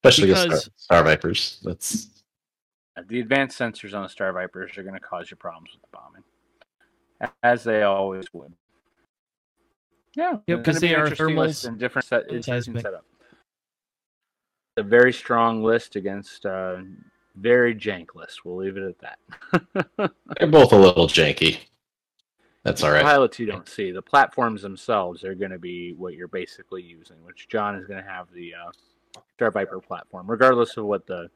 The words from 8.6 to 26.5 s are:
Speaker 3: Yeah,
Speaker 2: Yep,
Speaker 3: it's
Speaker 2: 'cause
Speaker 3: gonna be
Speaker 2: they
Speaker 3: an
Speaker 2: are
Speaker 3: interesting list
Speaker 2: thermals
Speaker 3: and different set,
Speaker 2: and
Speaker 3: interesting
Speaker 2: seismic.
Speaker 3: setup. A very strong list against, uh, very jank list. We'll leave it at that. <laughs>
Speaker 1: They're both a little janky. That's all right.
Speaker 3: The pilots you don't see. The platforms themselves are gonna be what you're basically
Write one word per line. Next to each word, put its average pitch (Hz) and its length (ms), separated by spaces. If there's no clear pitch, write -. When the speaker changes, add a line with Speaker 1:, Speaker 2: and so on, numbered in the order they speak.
Speaker 3:
Yeah, 320 220
Speaker 2:
Yep, 170 120
Speaker 3:
it's - 60
Speaker 2:
'cause 160 100
Speaker 3:
gonna 165 60
be 175 60
Speaker 2:
they 165 60
Speaker 3:
an 151 80
Speaker 2:
are - 40
Speaker 3:
interesting 156 300
list 160 280
Speaker 2:
thermals 127 40
Speaker 3:
and 113 120
different 127 280
set, 120 200
Speaker 2:
and - 100
Speaker 3:
interesting 120 160
Speaker 2:
seismic. 117 80
Speaker 3:
setup. 92 220
A 107 60
very 120 280
strong 113 520
list 113 320
against, 98 500
uh, 92 320
very 120 400
jank 101 400
list. - 300
We'll 90 120
leave 95 200
it 95 60
at 92 160
that. - 1120
<laughs> - 140
Speaker 1:
They're 165 80
both 151 240
a 107 60
little 90 300
janky. 78 520
That's - 200
all 151 80
right. 151 80
Speaker 3:
The 151 60
pilots 139 340
you 117 80
don't 95 200
see. 95 240
The 92 100
platforms 120 600
themselves 95 640
are 95 120
gonna 92 240
be 87 340
what 87 200
you're 85 140
basically 92 560